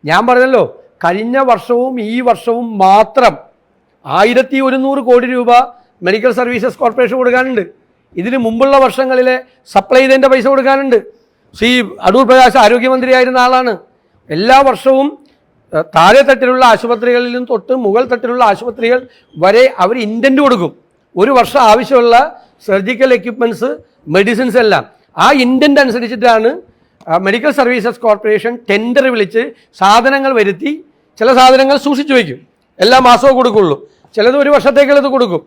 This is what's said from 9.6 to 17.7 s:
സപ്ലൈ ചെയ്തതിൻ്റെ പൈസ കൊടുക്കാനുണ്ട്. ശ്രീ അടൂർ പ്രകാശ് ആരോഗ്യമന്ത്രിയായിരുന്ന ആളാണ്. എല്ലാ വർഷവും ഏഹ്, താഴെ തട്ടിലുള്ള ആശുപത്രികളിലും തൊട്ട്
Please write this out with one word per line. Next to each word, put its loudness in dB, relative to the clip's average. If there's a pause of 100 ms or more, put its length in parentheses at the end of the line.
സപ്ലൈ 2
ചെയ്തതിൻ്റെ 2
പൈസ 0
കൊടുക്കാനുണ്ട്. 0 (600)
ശ്രീ 0 (360)
അടൂർ 2
പ്രകാശ് 4
ആരോഗ്യമന്ത്രിയായിരുന്ന 0
ആളാണ്. 0 (640)
എല്ലാ 2 (100)
വർഷവും 0 (680)
ഏഹ്, -4 (100)
താഴെ 6
തട്ടിലുള്ള 0 (100)
ആശുപത്രികളിലും -4
തൊട്ട് -4 (120)